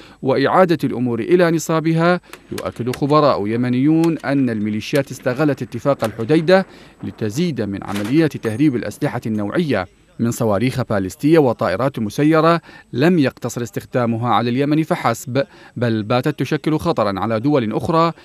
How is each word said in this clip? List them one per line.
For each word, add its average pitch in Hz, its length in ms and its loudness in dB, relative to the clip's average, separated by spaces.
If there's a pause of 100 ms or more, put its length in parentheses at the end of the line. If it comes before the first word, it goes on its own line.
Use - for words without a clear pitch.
(220)
وإعادة 139 600 2
الأمور 120 360 -2
إلى 170 320 4
نصابها، 165 680 0 (320)
يؤكد 117 440 -6
خبراء 139 520 2
يمنيون 135 720 0
أن 135 320 -2
الميليشيات 107 600 -2
استغلت 131 500 -2
اتفاق 127 420 -2
الحديدة 151 640 2 (380)
لتزيد 117 580 -4
من 98 220 -4
عمليات 120 540 0
تهريب 120 380 2
الأسلحة 120 500 -4
النوعية 107 600 -2 (320)
من 117 120 2
صواريخ 120 500 0
باليستية 113 580 2
وطائرات 120 600 0
مسيرة. 156 600 2 (320)
لم 165 260 2
يقتصر 123 440 -2
استخدامها 117 680 -2
على 117 200 2
اليمن 143 340 0
فحسب، 139 600 -2 (320)
بل 113 280 0
باتت 123 360 -2
تشكل 151 380 -2
خطرا 107 420 0
على 110 200 -2
دول 120 340 0
أخرى 165 380 0 (140)